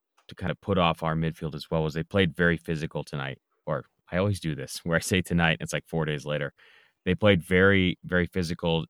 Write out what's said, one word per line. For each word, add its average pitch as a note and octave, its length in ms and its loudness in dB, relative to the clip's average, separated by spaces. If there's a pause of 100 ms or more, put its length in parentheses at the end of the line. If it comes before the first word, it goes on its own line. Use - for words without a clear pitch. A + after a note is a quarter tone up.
(260)
to - 80 -20
kind F2+ 160 -6
of E2+ 100 -8
put F#2 180 0
off E2 260 2
our D#2+ 100 0
midfield D#2+ 400 -4
as - 160 -14
well, D#2+ 140 0
was D#2 100 -4
they E2 80 -4
played F#2+ 320 0
very E2+ 220 2
physical D#2 480 -6
tonight. C2+ 340 -10 (280)
Or D2+ 180 -4 (260)
I F2 60 -4
always G2 240 0
do D#2 160 -4
this, C2 260 -10
where E2 140 2
I E2 40 2
say F#2 220 0
tonight, E2+ 380 2
it's - 120 -10
like D2+ 140 -6
four D#2+ 180 -4
days D2 220 -6
later. D2 260 -4 (520)
They F2+ 100 2
played G2 280 4
very, F#2 600 4
very F2+ 220 0
physical, E2 640 -2